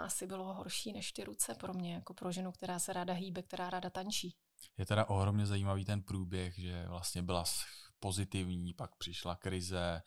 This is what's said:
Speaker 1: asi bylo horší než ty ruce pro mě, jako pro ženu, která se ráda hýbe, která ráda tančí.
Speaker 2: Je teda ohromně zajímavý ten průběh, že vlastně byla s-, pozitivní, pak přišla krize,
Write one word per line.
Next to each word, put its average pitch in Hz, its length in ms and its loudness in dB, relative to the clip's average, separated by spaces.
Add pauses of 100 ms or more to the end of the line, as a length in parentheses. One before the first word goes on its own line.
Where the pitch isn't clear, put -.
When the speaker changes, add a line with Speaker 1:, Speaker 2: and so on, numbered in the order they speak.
Speaker 1:
asi - 220 -2
bylo 190 260 -4
horší 196 400 -4
než 196 180 -4
ty 208 120 -6
ruce - 320 0
pro 185 180 -6
mě, 175 200 -2
jako 175 200 -8
pro 185 180 -4
ženu, 185 200 -2
která 180 280 -4
se 190 140 0
ráda 180 200 0
hýbe, 180 280 -2
která 180 280 -4
ráda 185 200 -2
tančí. 190 460 -2 (420)
Speaker 2:
Je 98 80 2
teda 107 240 6
ohromně 101 360 6
zajímavý 98 400 2
ten 101 180 2
průběh, 92 560 -2
že 90 280 -4
vlastně 90 340 -2
byla 87 240 4
s-, - 180 0 (360)
pozitivní, 92 720 2
pak - 220 -8
přišla 87 400 -4
krize, 87 720 0